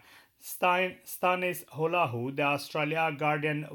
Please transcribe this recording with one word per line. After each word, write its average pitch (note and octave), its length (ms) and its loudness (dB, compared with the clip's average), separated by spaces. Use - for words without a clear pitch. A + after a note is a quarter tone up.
ستاین-، F3+ 440 2
ستانس F3+ 440 0
هولاهو D#3+ 440 2
د C#3+ 200 2
استرالیا D#3 440 -2
ګارډین D3+ 360 2